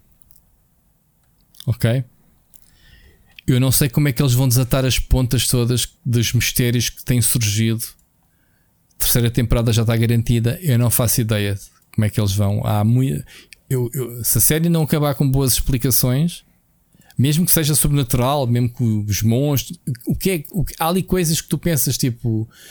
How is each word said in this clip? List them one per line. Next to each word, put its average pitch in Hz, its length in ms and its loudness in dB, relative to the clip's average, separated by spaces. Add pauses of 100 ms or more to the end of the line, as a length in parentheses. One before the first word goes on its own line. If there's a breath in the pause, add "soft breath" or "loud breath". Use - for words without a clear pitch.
(1700)
Ok? 120 380 -2 (1400 soft breath)
Eu 127 120 4
não 131 140 2
sei 143 160 2
como 147 200 0
é 139 40 0
que - 80 -4
eles 135 140 2
vão 131 120 2
desatar 127 380 2
as 127 140 0
pontas 127 500 2
todas 120 560 0
dos 117 280 0
mistérios 120 580 0
que - 140 -20
têm 123 180 0
surgido. 113 600 0 (1120)
A - 20 -20
terceira 120 320 2
temporada 120 420 0
já 113 100 2
está 113 140 2
garantida. 117 680 0
Eu 131 160 2
não 120 120 2
faço 120 300 0
ideia 104 340 -2
de 101 60 -10 (340)
como 110 100 0
é 104 60 0
que - 100 -4
eles 101 120 0
vão. 101 340 0
Há 104 180 0
mui-, 131 400 0 (460 loud breath)
eu, 123 240 -2
eu, 120 300 -8
se - 140 0
a - 20 2
série 165 280 2
não 165 140 2
acabar 147 320 0
com 143 160 0
boas 135 240 0
explicações, 131 920 0 (720 soft breath)
mesmo 151 300 2
que - 60 -2
seja 151 220 2
sobrenatural, 139 720 0
mesmo 120 240 0
que 123 120 -6
os 104 400 -2
monstros, 131 560 0 (280)
o - 80 -2
que - 160 -2
é, 165 200 -2
o 165 140 -2
que, - 140 -8
há 165 100 -2
ali 180 140 0
coisas 175 380 -2
que - 80 -18
tu 156 100 -4
pensas, 147 380 -2
tipo, 113 520 -4 (220 loud breath)